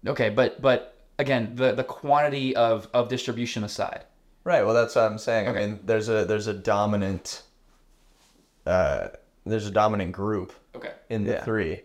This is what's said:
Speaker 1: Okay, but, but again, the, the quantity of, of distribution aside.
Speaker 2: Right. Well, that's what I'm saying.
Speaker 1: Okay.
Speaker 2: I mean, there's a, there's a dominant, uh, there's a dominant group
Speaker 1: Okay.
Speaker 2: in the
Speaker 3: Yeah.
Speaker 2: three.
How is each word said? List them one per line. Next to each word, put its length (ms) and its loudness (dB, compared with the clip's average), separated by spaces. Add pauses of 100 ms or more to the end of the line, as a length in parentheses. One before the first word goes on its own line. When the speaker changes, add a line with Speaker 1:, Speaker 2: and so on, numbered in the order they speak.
Speaker 1:
Okay, 240 0
but, 320 0
but 300 2 (240)
again, 380 0
the, 160 2
the 140 -2
quantity 720 0
of, 360 2
of 160 2
distribution 540 -4
aside. 420 -6 (380)
Speaker 2:
Right. 220 2
Well, 100 2
that's 220 2
what 80 6
I'm 140 0
saying. 300 0
Speaker 1:
Okay. 140 -2
Speaker 2:
I 60 0
mean, 160 -6
there's 240 2
a, 160 2
there's 240 0
a 40 -2
dominant, 920 -2 (1200)
uh, 420 2 (380)
there's 220 -4
a 20 -8
dominant 400 2
group 420 -6 (220)
Speaker 1:
Okay. 160 -12 (200)
Speaker 2:
in 120 -2
the 120 0
Speaker 3:
Yeah. 100 -6
Speaker 2:
three. 400 -4